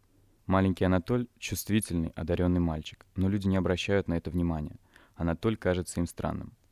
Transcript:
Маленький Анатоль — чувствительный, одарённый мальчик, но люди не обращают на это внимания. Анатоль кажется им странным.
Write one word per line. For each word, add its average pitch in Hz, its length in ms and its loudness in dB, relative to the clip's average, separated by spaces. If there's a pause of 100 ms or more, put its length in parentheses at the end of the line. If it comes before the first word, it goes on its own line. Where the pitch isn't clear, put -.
(460)
Маленький 95 380 2
Анатоль — 95 440 2 (100)
чувствительный, 90 800 -2
одарённый 87 440 2
мальчик, 78 540 -4
но 92 140 0
люди 98 180 0
не 95 100 2
обращают 92 520 0
на 85 60 0
это 82 160 -4
внимания. 82 460 -2 (380)
Анатоль 87 420 -2
кажется 90 440 -2
им 87 80 -2
странным. - 480 -6 (160)